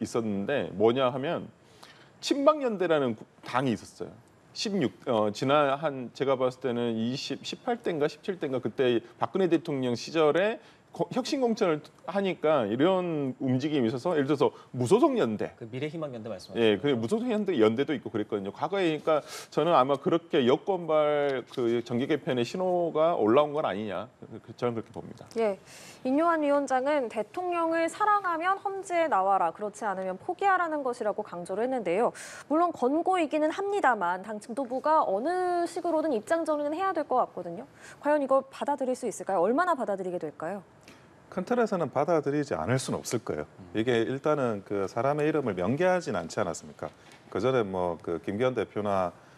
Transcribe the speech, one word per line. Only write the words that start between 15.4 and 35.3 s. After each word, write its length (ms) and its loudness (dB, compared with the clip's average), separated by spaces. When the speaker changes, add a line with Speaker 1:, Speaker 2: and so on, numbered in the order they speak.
Speaker 2:
그 140 -14
미래희망 420 -8
연대 160 -10
말씀하시는 380 0
Speaker 1:
예, 100 6
Speaker 2:
거죠? 180 2
Speaker 1:
그 60 0
무소속 300 0
연대, 280 0
연대도 360 4
있고 160 -8
그랬거든요. 400 -4
과거에 340 -2
그러니까 220 2
저는 240 2
아마 220 6
그렇게 500 2
여권발 1080 2
그 320 0
정계 220 -2
개편의 400 0
신호가 720 0
올라온 380 4
건 120 -2
아니냐. 420 -4
그, 120 -16
저는 200 -2
그렇게 160 -8
봅니다. 340 -14
Speaker 3:
예, 180 0
인요한 400 2
위원장은 640 0
대통령을 800 -2
사랑하면 680 0
험지에 480 -2
나와라, 440 2
그렇지 340 -8
않으면 320 -4
포기하라는 640 0
것이라고 400 -2
강조를 400 -6
했는데요. 480 0
물론 220 2
권고이기는 800 2
합니다만 720 0
당 180 -10
지도부가 680 0
어느 580 0